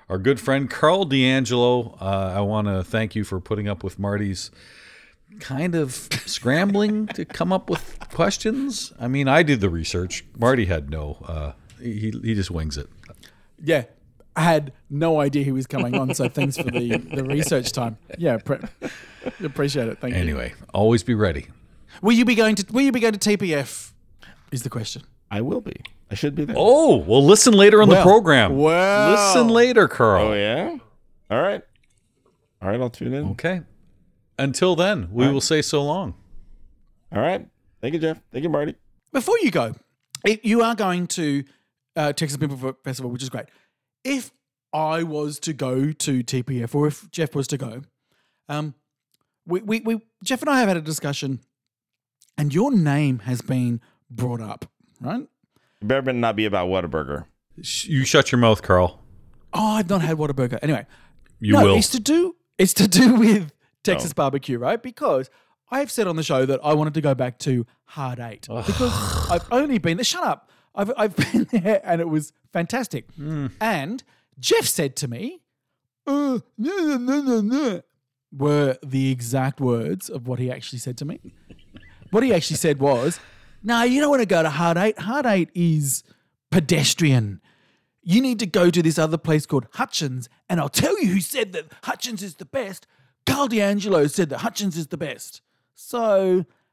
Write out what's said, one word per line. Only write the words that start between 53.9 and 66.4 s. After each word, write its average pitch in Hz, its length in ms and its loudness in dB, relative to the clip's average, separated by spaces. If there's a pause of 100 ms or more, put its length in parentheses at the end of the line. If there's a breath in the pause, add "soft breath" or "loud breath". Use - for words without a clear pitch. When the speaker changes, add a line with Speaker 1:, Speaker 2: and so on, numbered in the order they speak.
Speaker 2:
brought 120 320 -6
up, - 240 -12 (360)
right? 233 260 -8 (540)
Speaker 3:
It 104 60 -8
better 131 260 0
not 113 220 0
be 110 100 0
about 95 240 0
Whataburger. 78 560 -4 (360)
Speaker 1:
Sh-, - 240 -8
you 135 200 0
shut - 260 2
your 127 80 2
mouth, 113 240 4
Carl. 90 360 2 (540)
Speaker 2:
Oh, 214 200 0
I've 208 160 -2
not 190 120 2
had 160 160 0
Whataburger. 135 460 -2
Anyway. 139 220 -2 (540 soft breath)
Speaker 1:
You 107 140 2
Speaker 2:
No, 285 120 8
Speaker 1:
will. 98 100 8
Speaker 2:
it's - 140 4
to 254 100 -2
do, 339 360 0 (220)
it's 185 180 2
to 196 120 4
do 226 280 6
with 214 360 4 (320)
Texas 165 280 -2
Speaker 3:
Oh. - 40 -10
Speaker 2:
barbecue, 139 420 -2
right? 165 240 -2
Because 196 480 -2 (400)
I've 262 220 -4
said 208 160 -2
on 170 80 -2
the 160 80 -4
show 131 220 0